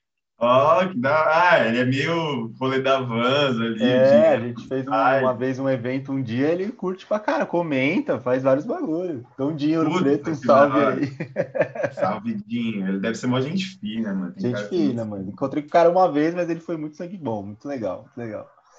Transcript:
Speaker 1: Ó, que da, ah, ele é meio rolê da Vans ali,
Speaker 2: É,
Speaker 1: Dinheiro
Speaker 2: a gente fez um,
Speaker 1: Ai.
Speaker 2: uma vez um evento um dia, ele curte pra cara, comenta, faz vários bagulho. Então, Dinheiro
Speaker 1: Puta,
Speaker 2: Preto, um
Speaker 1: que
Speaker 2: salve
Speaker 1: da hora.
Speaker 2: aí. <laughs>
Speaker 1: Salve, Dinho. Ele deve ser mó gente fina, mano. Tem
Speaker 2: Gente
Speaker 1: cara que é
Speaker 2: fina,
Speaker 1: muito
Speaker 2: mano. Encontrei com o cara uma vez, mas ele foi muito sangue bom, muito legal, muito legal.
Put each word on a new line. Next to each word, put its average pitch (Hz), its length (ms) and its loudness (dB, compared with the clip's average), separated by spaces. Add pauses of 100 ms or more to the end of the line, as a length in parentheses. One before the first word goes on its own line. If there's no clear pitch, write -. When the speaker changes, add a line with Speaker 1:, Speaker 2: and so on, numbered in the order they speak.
(420)
Speaker 1:
Ó, 139 480 4
que 147 100 -8
da, 156 520 4
ah, 117 160 4
ele 117 120 0
é 127 60 0
meio 143 600 -2 (120)
rolê 131 220 0
da 135 200 2
Vans 123 580 0
ali, 113 240 -2
Speaker 2:
É, 127 180 4
Speaker 1:
Dinheiro 139 420 6
Speaker 2:
a 120 40 -6
gente 117 200 -10
fez 131 200 -4
um, 139 60 -2
Speaker 1:
Ai. 131 280 4
Speaker 2:
uma 127 120 2
vez 127 260 -2
um 135 100 -2
evento 131 420 -4
um 135 100 -2
dia, 123 280 0
ele 185 220 -2
curte 185 340 -6
pra 214 140 -2
cara, 285 260 -2
comenta, 156 760 0
faz 131 240 0
vários 139 220 2
bagulho. 180 680 -6
Então, 143 220 -4
Dinheiro 151 340 0
Speaker 1:
Puta, 180 140 0
Speaker 2:
Preto, 147 280 0
um 156 60 -4
Speaker 1:
que 123 100 -4
Speaker 2:
salve 139 300 6
Speaker 1:
da 143 100 2
hora. - 140 -2
Speaker 2:
aí. 139 160 -4
<laughs> - 720 -4
Speaker 1:
Salve, - 440 -4 (100)
Dinho. 110 420 -4
Ele 95 120 -2
deve 113 160 -4
ser 131 120 -6
mó 127 140 2
gente 160 380 -6
fina, 110 340 -6
mano. 92 200 -6
Tem 98 100 -8
Speaker 2:
Gente 123 120 -2
Speaker 1:
cara 104 140 -6
que 185 100 -2
é 160 60 2
Speaker 2:
fina, 117 200 -2
Speaker 1:
muito 107 40 -8
Speaker 2:
mano. 98 200 -8
Encontrei 139 340 -6
com 147 60 -20
o - 20 -20
cara 170 180 6
uma 180 220 4
vez, 151 220 0
mas 175 160 -4
ele 165 100 -6
foi 170 180 -8
muito 151 200 -10
sangue 180 200 -12
bom, 113 260 -6
muito 104 240 -14
legal, 110 360 -8
muito - 140 -20
legal. 110 320 -10 (300)